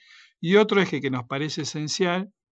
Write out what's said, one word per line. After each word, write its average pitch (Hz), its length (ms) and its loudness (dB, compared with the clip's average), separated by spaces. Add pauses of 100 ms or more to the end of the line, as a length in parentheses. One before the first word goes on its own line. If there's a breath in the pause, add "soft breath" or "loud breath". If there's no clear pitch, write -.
(420 loud breath)
y 175 140 2
otro 208 260 6
eje 160 200 0
que 135 100 -2
nos 127 140 -4
parece 143 360 -4
esencial 175 720 -4 (180)